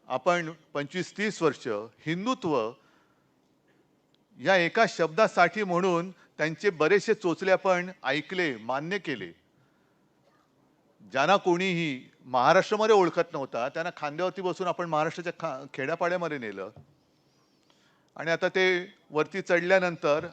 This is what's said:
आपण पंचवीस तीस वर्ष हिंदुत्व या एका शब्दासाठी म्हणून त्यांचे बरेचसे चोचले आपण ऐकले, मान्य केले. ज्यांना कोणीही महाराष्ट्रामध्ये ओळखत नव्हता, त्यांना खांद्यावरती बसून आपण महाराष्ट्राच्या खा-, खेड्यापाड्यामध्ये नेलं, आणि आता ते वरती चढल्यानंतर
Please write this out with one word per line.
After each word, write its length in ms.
आपण 440
पंचवीस 440
तीस 240
वर्ष 260
हिंदुत्व 680
या 160
एका 340
शब्दासाठी 760
म्हणून 480
त्यांचे 580
बरेचसे 440
चोचले 380
आपण 400
ऐकले, 540
मान्य 400
केले. 340
ज्यांना 240
कोणीही 760
महाराष्ट्रामध्ये 720
ओळखत 380
नव्हता, 360
त्यांना 280
खांद्यावरती 440
बसून 260
आपण 220
महाराष्ट्राच्या 500
खा-, 340
खेड्यापाड्यामध्ये 640
नेलं, 320
आणि 160
आता 160
ते 460
वरती 300
चढल्यानंतर 920